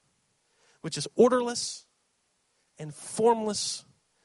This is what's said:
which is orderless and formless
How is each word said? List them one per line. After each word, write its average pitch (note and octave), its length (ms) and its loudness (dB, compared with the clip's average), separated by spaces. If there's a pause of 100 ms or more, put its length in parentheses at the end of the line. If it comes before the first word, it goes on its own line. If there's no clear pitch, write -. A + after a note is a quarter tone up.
(840)
which D#3 160 -8
is C#3 160 -6
orderless A#3+ 720 2 (920)
and D3+ 160 -12
formless A3 920 -2 (380)